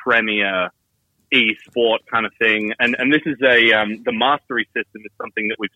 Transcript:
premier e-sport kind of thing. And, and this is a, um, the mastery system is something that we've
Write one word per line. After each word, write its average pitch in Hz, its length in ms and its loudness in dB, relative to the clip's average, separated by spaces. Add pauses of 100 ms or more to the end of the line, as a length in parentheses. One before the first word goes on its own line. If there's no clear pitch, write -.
premier 104 680 0 (640)
e-sport 113 800 0
kind 113 160 0
of - 120 -12
thing. 107 400 0
And, 120 200 0
and 131 140 0
this 151 140 2
is 143 160 -4
a, 117 300 4
um, 107 320 0
the 123 80 -2
mastery 120 640 -2
system 107 300 -8
is 104 60 -18 (100)
something 110 280 -6
that 110 100 -6
we've 104 180 -6